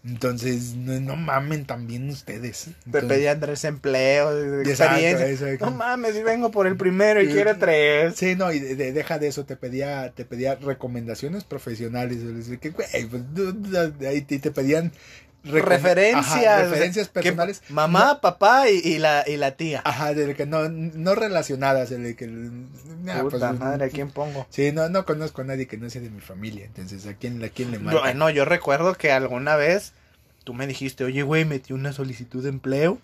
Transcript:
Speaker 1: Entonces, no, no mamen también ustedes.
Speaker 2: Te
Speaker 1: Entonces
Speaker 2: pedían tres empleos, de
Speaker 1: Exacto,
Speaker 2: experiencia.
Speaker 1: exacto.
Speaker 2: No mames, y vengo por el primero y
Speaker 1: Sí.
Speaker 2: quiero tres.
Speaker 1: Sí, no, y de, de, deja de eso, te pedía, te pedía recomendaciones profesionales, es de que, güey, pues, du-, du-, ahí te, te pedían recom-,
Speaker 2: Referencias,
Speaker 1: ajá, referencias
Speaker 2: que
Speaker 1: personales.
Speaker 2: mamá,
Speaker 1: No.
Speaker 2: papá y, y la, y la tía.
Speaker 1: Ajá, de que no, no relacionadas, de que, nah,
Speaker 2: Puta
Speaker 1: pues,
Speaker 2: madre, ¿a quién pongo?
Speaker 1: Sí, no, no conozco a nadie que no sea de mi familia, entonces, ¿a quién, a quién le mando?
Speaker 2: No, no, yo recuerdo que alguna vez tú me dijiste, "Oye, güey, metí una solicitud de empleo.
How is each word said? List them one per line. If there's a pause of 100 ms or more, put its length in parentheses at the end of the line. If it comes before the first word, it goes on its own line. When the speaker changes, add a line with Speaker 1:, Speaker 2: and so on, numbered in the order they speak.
Speaker 1:
Entonces,
no,
no
mamen
también
ustedes.
Speaker 2:
Te (140)
Speaker 1:
Entonces
Speaker 2:
pedían
tres
empleos,
de
Speaker 1:
Exacto,
Speaker 2:
experiencia.
Speaker 1:
exacto.
Speaker 2:
No
mames,
y
vengo
por
el
primero
y
Speaker 1:
Sí.
Speaker 2:
quiero
tres.
Speaker 1:
Sí,
no,
y
de,
de,
deja
de
eso,
te
pedía,
te
pedía
recomendaciones
profesionales,
es
de
que,
güey,
pues, (100)
du-,
du-,
ahí
te,
te
pedían (520)
recom-,
Speaker 2:
Referencias,
Speaker 1:
ajá,
referencias
Speaker 2:
que
Speaker 1:
personales.
Speaker 2:
mamá,
Speaker 1:
No.
Speaker 2:
papá
y,
y
la,
y
la
tía.
Speaker 1:
Ajá,
de
que
no,
no
relacionadas,
de
que,
nah,
Speaker 2:
Puta
Speaker 1:
pues,
Speaker 2:
madre,
¿a
quién
pongo?
Speaker 1:
Sí,
no,
no
conozco
a
nadie
que
no
sea
de
mi
familia,
entonces,
¿a
quién,
a
quién
le
mando?
Speaker 2:
No,
no,
yo
recuerdo
que
alguna
vez (520)
tú
me
dijiste,
"Oye,
güey,
metí
una
solicitud
de
empleo.